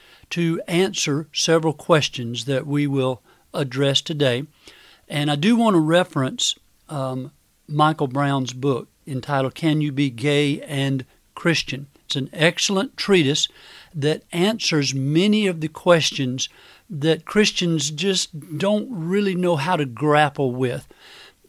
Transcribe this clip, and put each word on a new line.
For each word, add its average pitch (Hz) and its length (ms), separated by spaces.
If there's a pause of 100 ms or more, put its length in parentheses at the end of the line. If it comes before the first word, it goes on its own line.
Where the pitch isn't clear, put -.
(280)
to 170 400
answer 170 640
several 160 400
questions 120 720
that 135 220
we 147 200
will 131 360 (320)
address 139 480
today. 139 420 (640)
And 147 220
I 147 60
do 202 200
want 226 160
to 170 80
reference, 160 720 (360)
um, 131 400 (360)
Michael 151 420
Brown's 135 440
book 127 360 (180)
entitled 135 480
Can 156 260
You 147 100
Be 139 200
Gay 143 500
and 135 460 (280)
Christian? 143 520 (180)
It's - 120
an 139 180
excellent 190 640
treatise 156 500 (460)
that 151 280 (100)
answers 170 600
many 170 540
of 170 160
the 160 60
questions 139 800 (400)
that 160 340
Christians 170 640
just 156 680
don't 208 320
really 190 440
know 175 220
how 170 200
to 147 100
grapple 143 640
with. 123 340 (640)